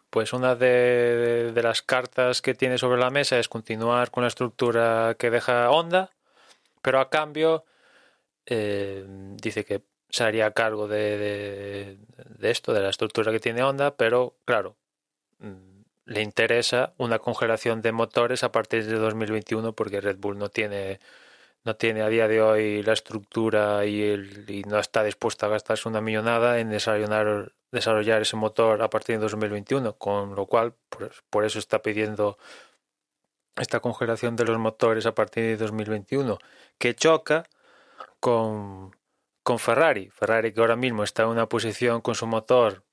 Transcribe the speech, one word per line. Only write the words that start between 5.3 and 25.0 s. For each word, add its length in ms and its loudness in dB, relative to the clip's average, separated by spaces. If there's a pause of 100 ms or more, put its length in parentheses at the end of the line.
Honda, 400 2 (720)
pero 180 4
a 100 0
cambio... 540 0 (840)
Eh, 600 -4
dice 580 -8
que 160 -4 (280)
se 140 -2
haría 280 2
cargo 360 -2
de, 300 -2
de, 800 -8 (400)
de 140 0
esto, 220 -2
de 80 4
la 80 0
estructura 420 -2
que 80 0
tiene 240 -2
Honda, 320 0
pero 400 2 (100)
claro, 300 -2 (640)
mm, 420 -18 (240)
le 160 -4
interesa 760 0
una 220 -2
congelación 640 -2
de 100 0
motores 520 0
a 100 -2
partir 320 0
de 100 -2
dos 200 0
mil 160 -4
veintiuno, 420 -4
porque 260 -4
Red 200 -2
Bull 180 -6
no 100 -6
tiene, 540 -6 (640)
no 100 -4
tiene 260 0
a 60 2
día 220 4
de 120 4
hoy 420 2
la 100 2
estructura 920 0
y 180 -2
el, 460 -4
y 140 -8
no 160 -2
está 240 0